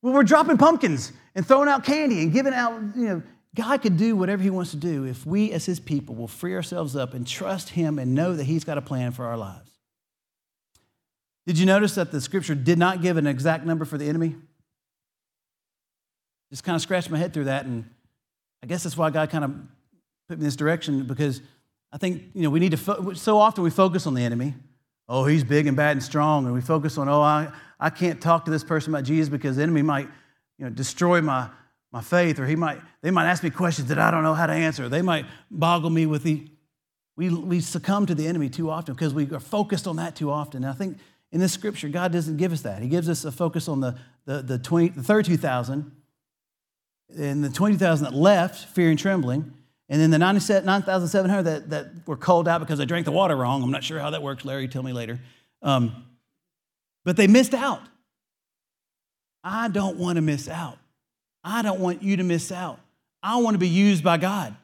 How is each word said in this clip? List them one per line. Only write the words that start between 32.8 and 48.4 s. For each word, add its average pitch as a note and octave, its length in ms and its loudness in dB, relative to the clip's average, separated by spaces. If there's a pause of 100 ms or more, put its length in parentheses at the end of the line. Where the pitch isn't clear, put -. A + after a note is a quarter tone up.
they E3 100 -2
might E3+ 180 4
ask F3+ 120 0
me E3+ 80 -2
questions D#3+ 380 -2
that D3 120 -2
I E3 120 2
don't D#3+ 120 0
know D#3 100 2
how D#3+ 140 0
to D#3 60 -2
answer. D#3 360 -2
They D3 120 -2
might E3 240 -2 (240)
boggle E3 420 0
me D#3+ 160 2
with D3+ 160 -2
the," D#3 220 -2 (720)
we, F3+ 140 -2
we F3 320 -2
succumb G3 460 -2
to F3 80 0
the D#3 120 -2
enemy D#3+ 220 -2
too D#3+ 200 -6
often E3 260 -8
because D#3 180 -2
we C#3+ 180 -2
are D3 80 -8
focused G3+ 480 -4
on E3+ 80 -6
that E3 220 -8
too D3+ 120 -4
often. C#3+ 360 -6
And C#3 40 -4
I C3+ 40 -6
think B2+ 240 -8 (340)
in E3 80 -2
this F#3 140 2
scripture, - 340 -8
God F3 240 -2
doesn't D#3+ 240 -2
give F3 160 0
us D#3 120 -4
that. G2+ 180 -8
He B2 80 -4
gives E3 180 0
us E3+ 160 -2
a D3+ 80 -8
focus E3 380 -4
on C#3+ 100 -2
the, B2 180 -4 (280)
the, C#3 160 -6
the B2+ 180 -4
twenty, E3+ 300 2
the D3 140 -10
third G#3 200 2
two E3 140 2
thousand, C3+ 520 -4 (1300)
and C#3+ 240 -2
the C#3+ 80 0
twenty G3 280 2
thousand D#3+ 280 4
that B2 80 -8
left, E3+ 640 4